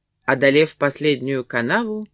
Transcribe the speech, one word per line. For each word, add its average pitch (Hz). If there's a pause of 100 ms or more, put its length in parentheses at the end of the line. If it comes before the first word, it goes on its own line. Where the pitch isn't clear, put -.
(260)
Одолев 139
последнюю 139
канаву, 214